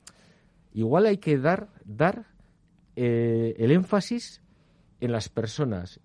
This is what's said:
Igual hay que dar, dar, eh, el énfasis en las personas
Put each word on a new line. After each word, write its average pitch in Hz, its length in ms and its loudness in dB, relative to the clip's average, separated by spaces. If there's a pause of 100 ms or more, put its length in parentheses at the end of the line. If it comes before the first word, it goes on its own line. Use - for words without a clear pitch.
(720)
Igual 120 320 2
hay 202 120 2
que 156 200 0
dar, 175 300 0 (180)
dar, 160 400 -2 (720)
eh, 117 600 0
el 113 140 4
énfasis 185 680 0 (580)
en 120 120 -2
las 110 180 -4
personas 110 760 -6